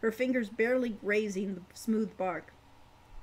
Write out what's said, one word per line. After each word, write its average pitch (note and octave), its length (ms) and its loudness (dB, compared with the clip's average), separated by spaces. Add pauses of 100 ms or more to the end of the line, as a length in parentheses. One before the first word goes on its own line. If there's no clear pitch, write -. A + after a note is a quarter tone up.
her A3+ 100 2
fingers B3 380 0
barely A#3+ 400 2
grazing G3+ 640 0
the F3+ 60 -10 (120)
smooth A3 440 0
bark. F3 360 -4 (680)